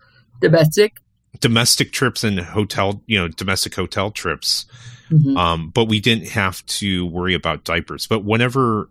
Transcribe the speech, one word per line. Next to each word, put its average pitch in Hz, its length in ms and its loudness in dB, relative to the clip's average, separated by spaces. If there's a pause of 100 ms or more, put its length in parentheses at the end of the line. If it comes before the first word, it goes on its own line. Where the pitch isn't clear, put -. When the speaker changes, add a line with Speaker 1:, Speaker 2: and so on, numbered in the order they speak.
(400)
Speaker 1:
Domestic? 165 540 4 (460)
Speaker 2:
domestic 117 520 2
trips - 320 -2
and 101 160 0
hotel, 101 680 -2
you 107 120 0
know, 87 100 0
domestic 95 460 -4
hotel 98 360 -4
trips. - 540 -4 (460)
Speaker 1:
Mm-hmm. 147 260 4
Speaker 2:
Um, 82 340 0
but 117 140 2
we 107 160 0
didn't 110 280 0
have 95 380 -2
to 95 400 -4
worry 90 280 -2
about 78 300 -4
diapers. 82 420 -4
But 107 180 -2
whenever, 117 640 0